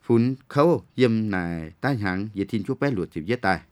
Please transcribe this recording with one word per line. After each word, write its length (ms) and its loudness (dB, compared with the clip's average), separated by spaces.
phun 320 2
khâu, 380 2
diêm 320 2
nải 420 -4
tai 140 0
hãng, 380 -4
dễ 120 -4
thiên 180 -4
chúa 120 -4
bé 160 -2
lụa 140 -2
chịu 180 -10
giết 120 -2
tài. 260 -2